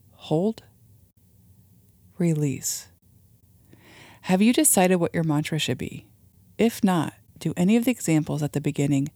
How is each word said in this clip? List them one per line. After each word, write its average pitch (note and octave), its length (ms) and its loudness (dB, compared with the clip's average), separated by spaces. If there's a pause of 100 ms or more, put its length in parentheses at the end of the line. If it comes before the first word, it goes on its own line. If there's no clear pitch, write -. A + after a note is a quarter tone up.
(120)
hold, F#3 520 -4 (1500)
release. D3+ 680 -2 (1300)
Have F#3 200 2
you A#3 100 6
decided F#3 440 4
what E3+ 180 -2
your E3 80 0
mantra D3+ 380 -2
should - 180 -4
be? - 280 -12 (520)
If A3+ 240 0
not, F3+ 320 0 (240)
do - 180 -6
any G3 200 4
of A#3 80 0
the B3 80 2
examples D#3 500 -2
at D3 100 -4
the - 80 -4
beginning C#3+ 560 -2